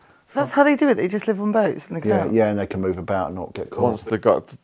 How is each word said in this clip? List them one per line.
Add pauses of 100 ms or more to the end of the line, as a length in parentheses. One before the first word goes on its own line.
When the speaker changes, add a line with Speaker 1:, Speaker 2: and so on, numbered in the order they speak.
(280)
Speaker 1:
So
that's
how
they
do
it,
they
just
live
on
boats
in
the
Speaker 2:
Yeah,
Speaker 1:
canal?
Speaker 2:
yeah,
and
they
can
move
about
and
not
get
caught.
Speaker 3:
Once
they
got
t-,